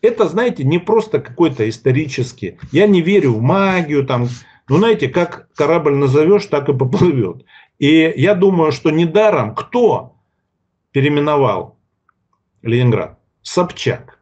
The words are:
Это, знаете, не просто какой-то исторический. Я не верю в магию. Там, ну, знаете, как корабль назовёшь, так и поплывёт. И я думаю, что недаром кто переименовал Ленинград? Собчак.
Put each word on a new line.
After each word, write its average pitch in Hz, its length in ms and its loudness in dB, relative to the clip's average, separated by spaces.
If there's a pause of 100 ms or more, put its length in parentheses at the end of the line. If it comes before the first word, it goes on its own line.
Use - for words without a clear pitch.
Это, 226 240 2
знаете, 202 360 -2
не 156 160 2
просто 208 400 0
какой-то 131 500 -2
исторический. 127 880 -4 (140)
Я 185 160 4
не 190 140 4
верю 160 320 2
в 110 80 -2
магию. 165 640 0
Там, 123 240 -2 (400)
ну, 139 80 2
знаете, 208 320 2
как - 440 -4
корабль 151 420 0
назовёшь, 151 520 2
так 147 220 -2
и 139 40 0
поплывёт. 127 720 -2 (320)
И 160 380 2
я 190 200 2
думаю, 175 360 2
что 151 200 -2
недаром 160 640 0
кто 208 600 -2 (760)
переименовал 143 880 0 (840)
Ленинград? 117 580 -2 (220)
Собчак. - 800 -6